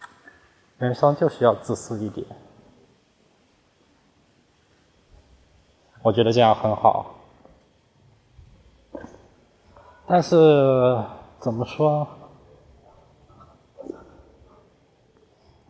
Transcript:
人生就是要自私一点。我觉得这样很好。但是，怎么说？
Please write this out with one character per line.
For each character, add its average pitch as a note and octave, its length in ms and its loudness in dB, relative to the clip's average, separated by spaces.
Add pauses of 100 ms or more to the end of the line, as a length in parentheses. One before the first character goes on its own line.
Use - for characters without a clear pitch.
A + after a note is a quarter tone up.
(760)
人 B2+ 180 -4
生 D3 220 2
就 E3 100 0
是 - 160 -6
要 A#2 120 4
自 - 200 -8
私 A2 240 -10
一 G#2+ 100 -6
点。 - 160 -12 (3750)
我 A2+ 120 0
觉 A2+ 100 2
得 A2+ 80 0
这 A#2 80 0
样 A2 160 4
很 A2 180 -2
好。 - 420 -2 (3000)
但 F3 160 2
是， C3+ 760 4 (420)
怎 A#2+ 140 -4
么 A#2 120 -6
说？ D3+ 420 -2 (3500)